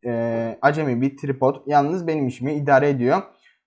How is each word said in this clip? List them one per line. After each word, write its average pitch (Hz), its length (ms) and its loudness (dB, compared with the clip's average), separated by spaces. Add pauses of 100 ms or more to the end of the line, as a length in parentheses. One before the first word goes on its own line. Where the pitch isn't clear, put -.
e, 117 560 -4
acemi 147 380 0
bir 135 160 -2
tripod. 139 400 0 (100)
Yalnız 147 400 0
benim 156 200 -2
işimi 127 280 -4
idare 143 340 4
ediyor. 139 340 0 (440)